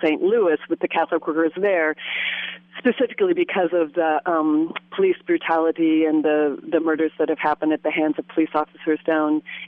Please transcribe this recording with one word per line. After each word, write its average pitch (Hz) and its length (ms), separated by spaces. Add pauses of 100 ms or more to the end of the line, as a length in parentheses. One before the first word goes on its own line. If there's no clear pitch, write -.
Saint 156 200
Louis 185 360 (120)
with 165 100
the 175 80
Catholic 165 400
workers 160 300
there, 175 380 (800)
specifically 214 560
because 175 400
of 160 200
the, 160 320
um, 156 460 (240)
police 190 300
brutality 165 800
and 156 180
the, 151 340 (140)
the 165 80
murders 156 400
that 160 100
have 160 100
happened 156 340
at 147 100
the 151 80
hands 156 260
of 139 120
police 160 240
officers 156 520
down 156 360 (260)